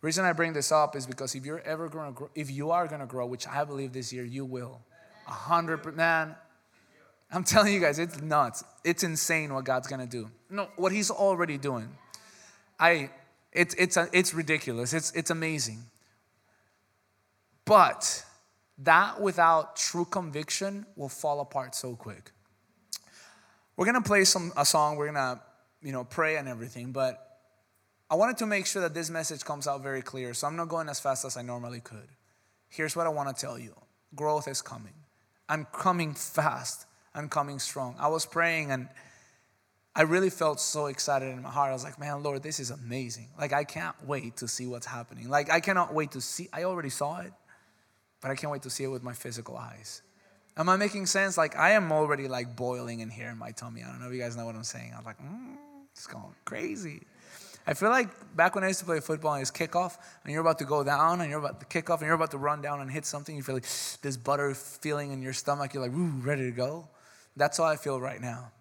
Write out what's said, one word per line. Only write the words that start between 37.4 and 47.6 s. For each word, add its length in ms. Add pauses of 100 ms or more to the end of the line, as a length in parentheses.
strong. 400
I 100
was 160
praying 460
and 180 (1080)
I 60
really 280
felt 300
so 260
excited 440
in 120
my 80
heart. 200
I 20
was 100
like, 160
"Man, 240
Lord, 220
this 160
is 100
amazing. 640
Like, 160
I 120
can't 320 (100)
wait 300
to 100
see 200
what's 200
happening. 420
Like, 220
I 80
cannot 340
wait 200
to 80
see." 320
I 120
already 260
saw 280
it, 140 (880)